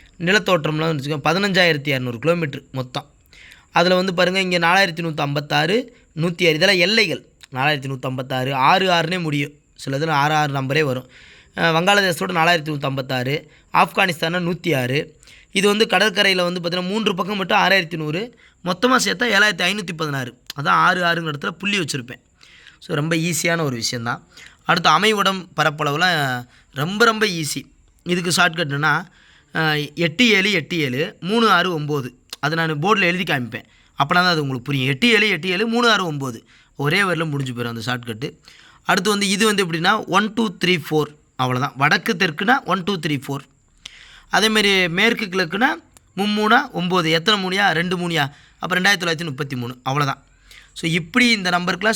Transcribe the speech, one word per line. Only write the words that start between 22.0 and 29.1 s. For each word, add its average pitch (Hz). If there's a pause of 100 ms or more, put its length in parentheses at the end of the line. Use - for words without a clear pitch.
So, -
ரொம்ப 160
ஈஸியான 170
ஒரு 135
விஷயந்தான். 117 (420)
அடுத்து 165
அமைவிடம் 190 (100)
பரப்பளவுல 151 (680)
ரொம்ப, 190
ரொம்ப 220
ஈஸி. 160 (400)
இதுக்கு 175
ஷார்ட்கட் 170
என்னன்னா, 151 (480)